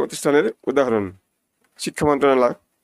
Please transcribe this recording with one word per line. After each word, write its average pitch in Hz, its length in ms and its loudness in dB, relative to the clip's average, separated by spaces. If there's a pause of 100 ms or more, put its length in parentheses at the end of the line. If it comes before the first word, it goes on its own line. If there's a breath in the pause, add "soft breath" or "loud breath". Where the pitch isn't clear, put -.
প্রতিষ্ঠানের 156 440 0 (240)
উদাহরণ 123 340 0 (760)
শিক্ষা - 300 -6
মন্ত্রণালয়, 131 480 2 (280)